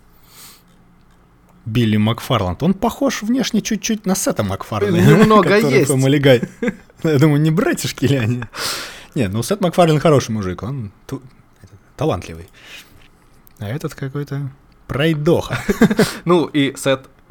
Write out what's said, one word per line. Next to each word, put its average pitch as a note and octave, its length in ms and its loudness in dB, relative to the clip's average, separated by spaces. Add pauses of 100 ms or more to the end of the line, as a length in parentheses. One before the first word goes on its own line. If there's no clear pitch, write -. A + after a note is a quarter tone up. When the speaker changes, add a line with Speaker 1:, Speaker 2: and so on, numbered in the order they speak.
(1600)
Speaker 1:
Билли A2 340 2
Макфарланд. G#2+ 640 0
Он F3+ 120 2
похож - 480 -2
внешне A3 380 0
чуть-чуть G#3+ 460 -4
на F#3 80 0
Сета - 280 -2
Макфарлана, G#2+ 540 -2
Speaker 2:
Немного G#3+ 520 6
Speaker 1:
<laughs> G3+ 120 4
который E3+ 200 2
Speaker 2:
есть. C#3+ 100 2
Speaker 1:
Family C3+ 280 2
Guy. C3+ 300 4 (540)
Я D#3 160 2
думаю, D3 220 4
не D#3 100 2
братишки E3 560 -2
ли C#3 100 2
они? A#2+ 260 -2 (720)
Не, C3 140 0
ну G#3+ 140 -4
Сет G#3 180 -4
Макфарлин E3 400 2
хороший C#3+ 300 2
мужик, F#2+ 320 -6
он A#2 300 -10 (140)
ту-, C3+ 160 -12 (760)
талантливый. F2+ 520 -6 (1080)
А G2+ 100 -8
этот C#3+ 260 -8
какой-то C#3 560 -8 (360)
пройдоха. D3 720 0 (340)
Speaker 2:
<laughs> - 320 -2
Ну, E3+ 220 2
и C#3 300 0
Сет, C3+ 300 -2 (240)